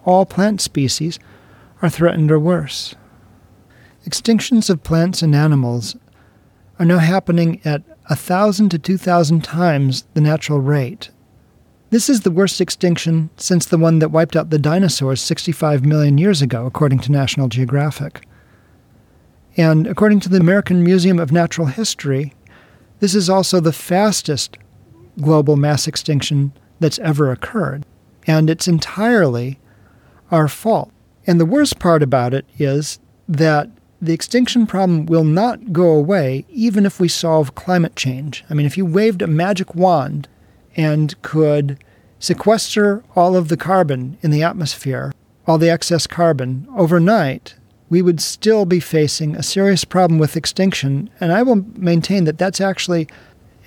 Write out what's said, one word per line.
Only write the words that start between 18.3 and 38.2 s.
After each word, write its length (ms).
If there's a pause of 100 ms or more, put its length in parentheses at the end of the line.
And 300
according 340
to 80
the 120
American 420
Museum 380
of 100
Natural 380
History, 640 (640)
this 180
is 120
also 300
the 140
fastest 840 (640)
global 360
mass 320
extinction 640 (260)
that's 220
ever 320
occurred. 520 (440)
And 200
it's 200
entirely 920 (720)
our 160
fault. 460 (340)
And 140
the 60
worst 340
part 200
about 320
it 140 (120)
is 420 (280)
that 400 (320)
the 120
extinction 560
problem 380
will 180
not 480
go 180
away 580
even 380
if 140
we 80
solve 480
climate 400
change. 520